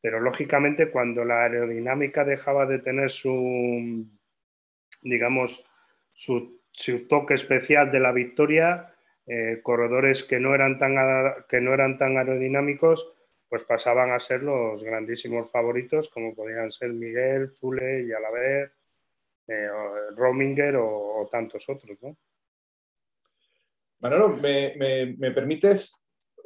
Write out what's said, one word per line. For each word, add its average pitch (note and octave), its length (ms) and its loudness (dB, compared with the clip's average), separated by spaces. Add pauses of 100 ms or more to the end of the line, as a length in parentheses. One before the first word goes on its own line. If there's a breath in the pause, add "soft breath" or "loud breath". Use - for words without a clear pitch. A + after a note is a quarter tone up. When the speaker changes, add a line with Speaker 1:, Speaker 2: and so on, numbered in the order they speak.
Speaker 1:
Pero, A2+ 180 -2
lógicamente, D3 720 2
cuando A#2+ 340 -2
la A#2+ 200 2
aerodinámica A#2+ 800 -2
dejaba C#3 420 0
de C3+ 140 -2
tener C3 300 -2
su, B2 960 -2 (960)
digamos, B2 640 -2 (480)
su, - 460 -6 (120)
su - 360 -6
toque D3 280 2
especial C#3 560 4
de C3+ 80 4
la B2+ 120 4
victoria, D#3 800 2 (360 soft breath)
eh, A2+ 360 -4
corredores B2+ 600 2
que B2+ 160 -2
no C3+ 140 2
eran C3+ 240 2
tan C3+ 200 2
a-, C3 520 2
que B2+ 100 2
no B2+ 140 2
eran C3+ 240 2
tan C3+ 200 2
aerodinámicos, C#3 920 2 (380 soft breath)
pues A#2 140 -6
pasaban B2 480 2
a B2 80 0
ser B2+ 240 -4
los A2+ 400 -2
grandísimos A2+ 680 -6
favoritos, B2 600 -2
como A2+ 260 -8
podían A2 360 -8
ser A#2+ 220 -8
Miguel, B2+ 560 -2
Zule, B2+ 580 -4
Jalabert, B2 680 -2 (760)
eh, G#2+ 220 -4
o G#2 460 -8
Rominger C3+ 600 0
o, G#2+ 460 -2
o G#2 60 -6
tantos A2 420 -6
otros, A#2+ 320 -12
¿no? D3 160 -18 (1800)
Speaker 2:
Manolo, F3 300 4
¿me, C#3 480 0
me, C3 400 0
me B2+ 140 -2
permites, D#3 720 2 (420)